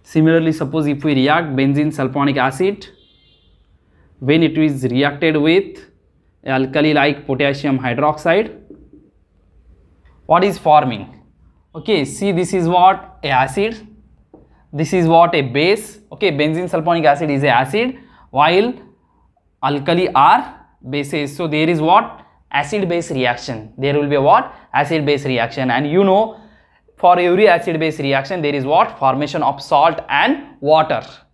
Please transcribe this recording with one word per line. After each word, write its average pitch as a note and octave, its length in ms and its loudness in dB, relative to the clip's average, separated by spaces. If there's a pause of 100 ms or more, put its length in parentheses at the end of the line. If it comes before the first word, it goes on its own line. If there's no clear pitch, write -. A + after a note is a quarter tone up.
Similarly, D#3+ 500 2
suppose D3+ 360 -4
if C#3+ 160 -4
we D3+ 100 0
react C#3+ 420 0
benzene C#3 440 0
sulfonic C#3 380 -2
acid, D#3 500 -2 (1300)
when D#3 240 2
it D#3 140 0
is C#3+ 280 0
reacted C#3+ 520 0
with E3 400 0 (680)
a - 60 -10
alkali C3+ 440 0
like D3 320 0
potassium C#3 540 -2
hydroxide, D3+ 800 -2 (1700)
what F3 180 2
is F#3+ 140 0
forming? C3+ 640 0 (540)
Okay, E3 280 -2
see, G3 280 -4
this F3+ 220 -2
is F3 140 0
what? F3+ 560 2
A C#3 60 -6
acid. C#3 580 -2 (840)
This D3 180 -4
is F3 160 2
what E3 280 4
a D3 60 2
base. D3+ 580 -2 (120)
Okay, F#3+ 200 -2
benzene D#3 360 -2
sulfonic E3+ 380 -2
acid D3 240 2
is C#3 140 -2
a C#3 60 2
acid, C#3 500 0 (320)
while F3 420 2 (880)
alkali D3 540 -2
are F3+ 520 2 (220)
bases. C#3+ 460 -6
So E3+ 120 -6
there D3+ 220 0
is E3 100 0
what? F#3+ 460 2 (260)
Acid F#3+ 380 -2
base E3+ 220 -4
reaction. A#2+ 680 -4
There C#3 160 -2
will D3 160 0
be D3 60 0
a C3+ 60 2
what? F3 300 4 (220)
Acid D3 320 0
base C#3+ 200 -2
reaction. B2+ 440 -2
And C#3 200 -2
you F#3 140 2
know, G#3 360 0 (580)
for F3+ 220 4
every F3+ 280 4
acid E3+ 320 2
base D#3 200 -4
reaction, C#3 420 -2
there D3 140 -2
is C3 100 -4
what? F3 320 0
Formation C#3+ 460 -2
of C#3 180 -2
salt D#3+ 380 0 (100)
and G#3 500 -2
water. C#3+ 440 0 (300)